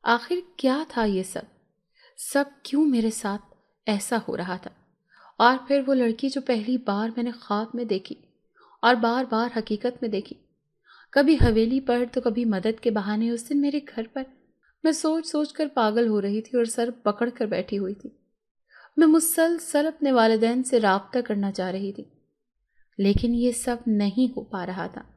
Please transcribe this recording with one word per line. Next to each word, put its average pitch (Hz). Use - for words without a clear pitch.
आखिर 240
क्या 269
था 233
ये 196
सब? -
सब 277
क्यों 294
मेरे 233
साथ 208
ऐसा 208
हो 220
रहा 180
था? -
और 247
फिर 269
वो 262
लड़की 240
जो 269
पहली 247
बार 214
मैंने 240
ख्वाब 214
में 240
देखी 190
और 240
बार-बार 233
हकीकत 220
में 226
देखी, 208
कभी 285
हवेली 233
पर 247
तो 240
कभी 240
मदद 220
के 240
बहाने 214
उस 233
दिन 294
मेरे 285
घर 226
पर, 262
मैं 320
सोच 320
सोच 302
कर 302
पागल 233
हो 214
रही 202
थी 247
और 233
सर 233
पकड़ 208
कर 240
बैठी 196
हुई 202
थी। -
मैं 320
मुसलसल 320
अपने 294
वालिदैन 226
से 254
राब्ता 196
करना 202
चाह 185
रही 196
थी, -
लेकिन 202
ये 240
सब 240
नहीं 208
हो -
पा 185
रहा 180
था। -